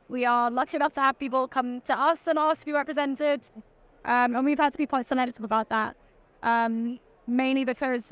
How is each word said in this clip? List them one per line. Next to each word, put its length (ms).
we 160
are 260
lucky 260
enough 160
to 80
have 160
people 300
come 340
to 180
us 280
and 100
ask 220
to 80
be 40
represented. 760
Um, 300
and 100
we've 140
had 140
to 40
be 80
quite 220
selective 360
about 260
that, 260
um, 560
mainly 400
because 460